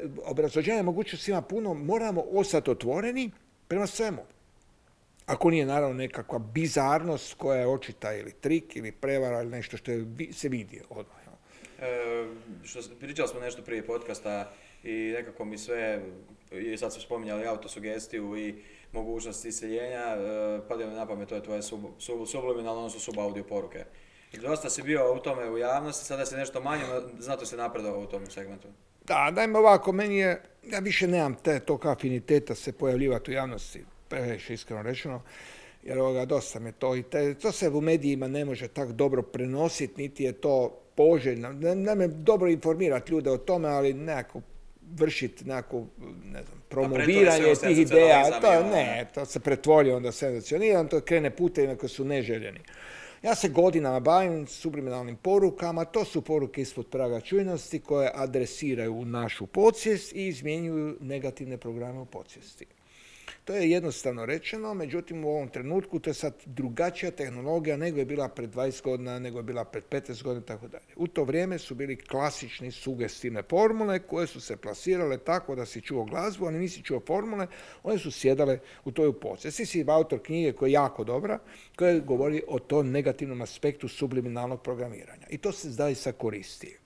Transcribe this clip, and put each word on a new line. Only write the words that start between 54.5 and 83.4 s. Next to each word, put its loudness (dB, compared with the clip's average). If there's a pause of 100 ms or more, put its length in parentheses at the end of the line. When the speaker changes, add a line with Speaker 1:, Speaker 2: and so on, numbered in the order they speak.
Speaker 1:
porukama, 2
to 0
su -4
poruke -2
ispod -8
praga -2
čujnosti -2
koje 2
adresiraju -2
u -8
našu -4
podsvijest 4
i -4
izmjenjuju -4
negativne -8
programe -8
u -12
podsvijesti. -18 (800)
To -4
je 4
jednostavno 0
rečeno, -6
međutim, -6
u -2
ovom -2
trenutku -4
to -4
je 0
sad -4 (120)
drugačija -2
tehnologija -2
nego -2
je 0
bila -2
pred -10
dvadeset -2
godina, -4
nego -8
je -8
bila -4
pred -10
petnaest -6
godina -4
i -20
tako -12
dalje. -20
U -2
to 0
vrijeme 0
su -12
bili -6
klasični -4
sugestivne -6
formule 4
koje -4
su -16
se -10
plasirale -2
tako -2
da -6
si -10
čuo -2
glazbu, -4
ali -2
nisi -6
čuo -2
formule. -2 (360)
One 0
su -6
sjedale 4 (260)
u -4
toj 4
podsvijest. -8
Ti -4
si 0
autor 4
knjige 0
koja 0
je 4
jako 4
dobra, -2 (360)
koja 4
govori 0
o -2
tom 2
negativnom -2